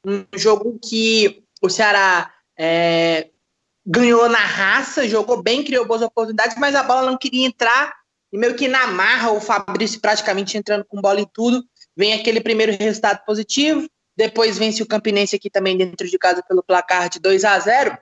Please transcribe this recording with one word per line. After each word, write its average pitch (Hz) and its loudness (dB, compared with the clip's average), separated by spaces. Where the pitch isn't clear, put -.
Um 196 -4
jogo 214 0
que 220 0
o 190 0
Ceará, 196 2
é, 165 0
ganhou 233 4
na 226 4
raça, 208 0
jogou 214 0
bem, 247 0
criou 254 -2
boas 226 -2
oportunidades, 226 -2
mas 285 0
a 269 2
bola 262 2
não 262 -2
queria 254 -2
entrar, 254 0
e 202 -6
meio 240 0
que 262 -2
na 254 0
marra, 220 0
o 208 -2
Fabrício 202 -4
praticamente 208 -2
entrando 208 -4
com 202 -12
bola 202 2
e 202 -4
tudo, 240 0
vem 202 2
aquele 220 0
primeiro 220 0
resultado 208 -2
positivo, 285 -2
depois 220 0
vence 220 -2
o 214 -4
Campinense 208 -2
aqui 202 -6
também 190 0
dentro 180 -4
de 185 -2
casa 180 0
pelo 185 0
placar 180 0
de 170 -10
dois 190 2
a 196 4
zero 233 2